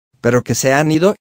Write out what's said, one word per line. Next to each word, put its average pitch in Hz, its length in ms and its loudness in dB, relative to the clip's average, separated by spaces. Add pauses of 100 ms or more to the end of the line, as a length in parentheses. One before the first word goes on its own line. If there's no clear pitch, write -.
(200)
pero 123 240 0
que 127 100 -6
se 135 200 0
han 151 180 0
ido, 170 300 2